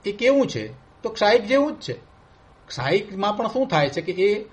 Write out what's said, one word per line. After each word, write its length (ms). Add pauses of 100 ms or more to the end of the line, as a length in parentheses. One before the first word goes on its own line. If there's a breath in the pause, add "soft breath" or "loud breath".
એ 20
કેવું 360
છે? 260
તો 360
ક્ષાયિક 360
જેવું 280
જ 80
છે. 120 (720)
ક્ષાયિકમાં 720
પણ 100
શું 200
થાય 220
છે 120
કે 100
એ 420